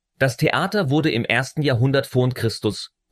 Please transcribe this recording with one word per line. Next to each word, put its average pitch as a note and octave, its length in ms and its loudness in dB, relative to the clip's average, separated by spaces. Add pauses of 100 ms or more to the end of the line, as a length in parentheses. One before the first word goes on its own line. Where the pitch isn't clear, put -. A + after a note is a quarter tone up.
(180)
Das C3 200 0
Theater E3 500 0
wurde D#3 220 2
im A#2 160 -2
ersten C3 340 -2
Jahrhundert C3+ 460 2
vor B2 240 0
Christus A2 600 -4 (200)